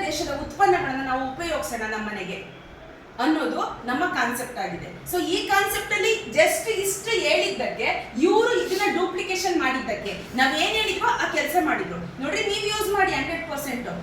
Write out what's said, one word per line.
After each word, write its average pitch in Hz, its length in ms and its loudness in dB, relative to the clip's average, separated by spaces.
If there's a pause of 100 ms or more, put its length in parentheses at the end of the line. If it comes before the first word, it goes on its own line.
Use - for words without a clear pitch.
ದೇಶದ 302 360 -2
ಉತ್ಪನ್ನಗಳನ್ನ 277 640 4
ನಾವು 262 280 -2
ಉಪಯೋಗಿಸೋಣ 311 480 -4 (100)
ನಮ್ಮ 214 180 -4
ಮನೆಗೆ 196 520 -8 (580)
ಅನ್ನೋದು - 680 0
ನಮ್ಮ 277 180 0
ಕಾನ್ಸೆಪ್ಟ್ 240 540 -2
ಆಗಿದೆ. - 520 -8
So 349 120 0
ಈ 349 240 0
ಕಾನ್ಸೆಪ್ಟ್ 403 460 2
ಅಲ್ಲಿ 415 320 2
just 320 440 4
ಇಷ್ಟು 392 400 -2
ಹೇಳಿದ್ದಕ್ಕೆ, 320 1120 0
ಇವ್ರು 440 320 6
ಇದನ್ನ 392 460 2
ಡುಪ್ಲಿಕೇಶನ್ 370 640 0
ಮಾಡಿದ್ದಕ್ಕೆ, 226 760 -2
ನಾವ್ 269 180 4
ಏನ್ 392 200 2
ಹೇಳಿದ್ವೋ 440 320 0
ಆ 339 260 2
ಕೆಲ್ಸ 302 220 0 (100)
ಮಾಡಿದ್ರು. 185 580 -2
ನೋಡ್ರಿ, 381 180 0
ನೀವ್ 415 240 0
ಯೂಸ್ 415 280 0
ಮಾಡಿ 381 180 4
ಹಂಡ್ರೆಡ್ 320 400 -2
ಪರ್ಸೆಂಟ್, 254 380 -4 (140)